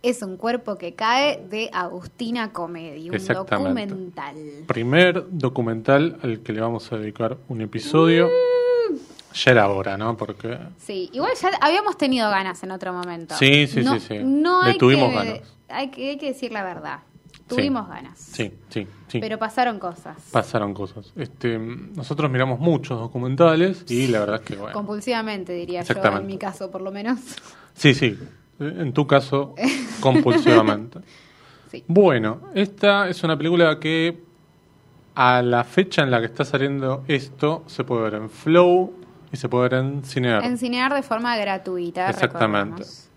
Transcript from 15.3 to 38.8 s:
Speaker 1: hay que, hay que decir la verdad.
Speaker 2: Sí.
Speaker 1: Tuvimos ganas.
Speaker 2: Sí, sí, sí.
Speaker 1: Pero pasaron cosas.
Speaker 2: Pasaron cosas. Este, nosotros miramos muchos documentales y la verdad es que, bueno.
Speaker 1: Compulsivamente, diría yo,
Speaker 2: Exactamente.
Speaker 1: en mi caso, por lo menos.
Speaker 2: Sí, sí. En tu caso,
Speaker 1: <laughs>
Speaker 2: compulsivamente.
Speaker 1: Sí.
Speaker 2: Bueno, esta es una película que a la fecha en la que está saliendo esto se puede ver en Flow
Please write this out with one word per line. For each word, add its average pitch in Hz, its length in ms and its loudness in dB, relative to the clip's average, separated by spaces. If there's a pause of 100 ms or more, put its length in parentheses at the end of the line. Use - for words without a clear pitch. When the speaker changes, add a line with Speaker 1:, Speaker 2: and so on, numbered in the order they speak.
Speaker 1:
hay 269 220 -8
que, 269 200 -8
hay 285 80 -8
que 294 100 -8
decir 254 240 -8
la 208 120 -6
verdad. 160 360 -10 (320)
Speaker 2:
Sí. - 240 -10
Speaker 1:
Tuvimos 247 320 -2
ganas. 139 300 -14
Speaker 2:
Sí, - 340 -8 (160)
sí, 101 180 -6 (220)
sí. 117 120 -4
Speaker 1:
Pero 220 180 -6
pasaron 220 400 -2
cosas. 170 380 -12 (160)
Speaker 2:
Pasaron 104 420 0
cosas. 98 420 -12
Este, 123 420 -4
nosotros 131 720 -6
miramos 127 300 0
muchos 151 400 0
documentales 160 880 2
y 127 200 0
la 113 120 2
verdad 104 160 0
es 110 60 -6
que, - 140 -10
bueno. 104 180 -12
Speaker 1:
Compulsivamente, 208 800 -6
diría 175 260 -6
yo, - 20 -6
Speaker 2:
Exactamente. 196 400 -2
Speaker 1:
en 196 40 -8
mi 196 120 -10
caso, 190 320 -10
por 185 120 -12
lo 190 100 -8
menos. 214 260 -6 (560)
Speaker 2:
Sí, 135 200 4
sí. 120 240 0 (420)
En 151 320 -6
tu 139 140 0
caso, 139 500 0
Speaker 1:
<laughs> - 440 -6
Speaker 2:
compulsivamente. 117 1000 4 (720)
Speaker 1:
Sí. - 160 -16
Speaker 2:
Bueno, 147 540 4 (140)
esta 202 540 2
es 175 140 -6
una 160 140 2
película 160 420 4
que 160 400 -2 (960)
a 127 280 6
la 120 220 2
fecha 190 380 0
en 135 80 2
la 120 100 4
que 117 60 -4
está 135 180 -4
saliendo 135 640 -2
esto 147 580 -2
se - 180 -8
puede 120 180 -2
ver 107 120 -2
en 107 160 -8
Flow 180 640 4 (400)